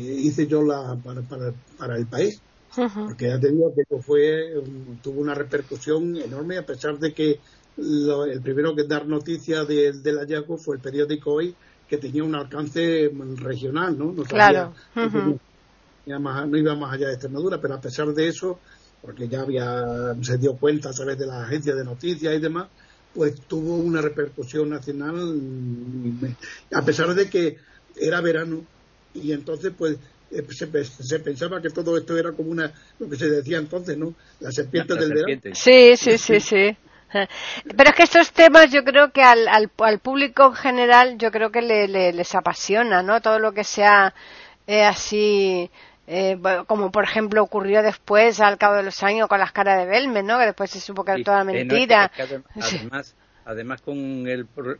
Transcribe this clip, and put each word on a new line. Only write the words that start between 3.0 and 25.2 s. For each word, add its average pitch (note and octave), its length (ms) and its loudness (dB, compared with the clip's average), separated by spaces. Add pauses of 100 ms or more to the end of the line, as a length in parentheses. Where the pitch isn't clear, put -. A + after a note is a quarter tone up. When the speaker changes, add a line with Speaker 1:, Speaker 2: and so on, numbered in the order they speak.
Speaker 1:
Porque B2 200 -8
ya B2+ 140 -2
te C#3 100 2
digo D#3+ 240 0
que C#3+ 80 2
eso C#3 180 -6
fue, D#3 560 0
um, C3 460 -12
tuvo C#3 180 -8
una D3 140 -4
repercusión D3+ 840 -4
enorme, D3 400 -10
a F3 80 -8
pesar D3 360 -8
de D#3 120 -4
que D3+ 280 0 (360)
lo, D3 500 -2
el B2+ 140 -6
primero C#3+ 340 -2
que D3 100 -2
dar D3 220 -4
noticia D#3 580 -4
de, D3 280 2
del D3 260 -4
hallazgo D3+ 400 -6
fue D3 180 -8
el C3 60 -18
periódico D3 520 -4
Hoy, F3 200 -4 (340)
que D3 100 -4
tenía C#3 260 -6
un D#3 100 -4
alcance, D#3 760 -2
mm, C3 240 -10
regional, C3 640 -6
¿no? D#3 140 -6
No E3 120 -8
Speaker 2:
Claro. F#3 500 2 (200)
Speaker 1:
sabía, A#3 140 -2
Speaker 2:
Ujú. G#3+ 100 -2
Speaker 1:
no G3 200 -2 (680)
iba C#3 120 -10
más, C#3+ 300 -6
no D3 80 0
iba D3+ 200 2
más C#3+ 180 -8
allá C3+ 140 -4
de C3 60 -4
Extremadura, C#3+ 460 -6
pero C3+ 140 -6
a C3 60 -12
pesar D3+ 280 -6
de D#3 200 -2
eso, F3 300 -6 (440)
porque A#2+ 260 -14
ya C3 120 -6
había, B2 840 -6
se B2 160 -2
dio C3 180 0
cuenta D3 340 -2
a - 20 -12
través C3+ 260 -6
de C3+ 80 -6
las B2 200 -10
agencias D3 300 -4
de C3+ 80 -4
noticias D#3 500 -6
y D#3 40 -2
demás, D#3+ 300 -6 (460)
pues D3 280 -2
tuvo E3 340 -6
una E3 240 -2
repercusión D3+ 720 -4
nacional, C#3+ 460 -8
mm, B2+ 1080 -8 (500)